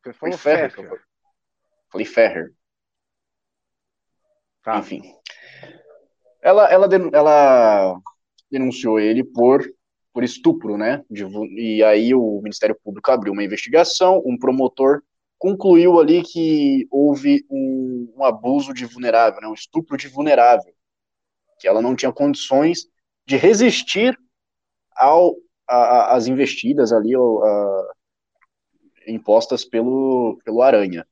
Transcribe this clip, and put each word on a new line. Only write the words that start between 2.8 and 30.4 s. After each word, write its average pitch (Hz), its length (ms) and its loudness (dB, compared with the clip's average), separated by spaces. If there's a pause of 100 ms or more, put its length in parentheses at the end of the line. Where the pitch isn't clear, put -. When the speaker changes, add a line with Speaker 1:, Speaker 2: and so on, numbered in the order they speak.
Speaker 1:
Tá. 110 160 -6
Speaker 2:
Enfim. - 240 -14 (1400)
Ela, 196 280 4
ela 185 180 4
den-, 180 240 0
ela 127 840 4 (540)
denunciou 127 480 -4
ele 113 240 0
por, 127 400 0 (480)
por 123 140 -6
estupro, 117 540 -4
né? 110 320 -4
De 101 120 -14
vu-, 104 240 -10
e 110 380 -2
aí 110 300 4
o 110 280 -2
Ministério 107 400 -4
Público 104 280 -4
abriu - 240 -2
uma 104 100 -6
investigação, 185 800 0
um 123 140 -6
promotor 131 640 0 (360)
concluiu 180 640 4
ali 160 220 2
que 151 680 -2
houve 143 600 0
um, 131 680 -8
um 135 80 -4
abuso 131 480 -2
de 123 140 -12
vulnerável, 117 560 0
né? 110 60 -14
Um 110 60 -12
estupro 151 440 -10
de 139 100 -14
vulnerável, 135 640 2 (840)
que 92 100 -4
ela 107 140 0
não 127 120 -2
tinha 131 160 -4
condições 143 760 -2 (400)
de 135 100 -2
resistir 214 840 0 (760)
ao, 165 380 4 (340)
a, 123 80 0
a, 120 380 4
às 117 120 -2
investidas 131 680 -2
ali, 113 200 0
ao, 117 300 0
a, 101 480 -2 (1120)
impostas 113 560 -2
pelo, 131 800 -2